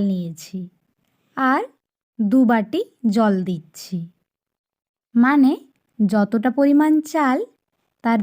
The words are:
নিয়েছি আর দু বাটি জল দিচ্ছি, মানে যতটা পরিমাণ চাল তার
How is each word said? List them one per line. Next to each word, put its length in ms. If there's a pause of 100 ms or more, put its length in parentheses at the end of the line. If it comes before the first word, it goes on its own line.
নিয়েছি 540 (800)
আর 260 (560)
দু 260
বাটি 360 (300)
জল 240 (100)
দিচ্ছি, 540 (1160)
মানে 380 (460)
যতটা 520
পরিমাণ 420 (140)
চাল 320 (640)
তার 180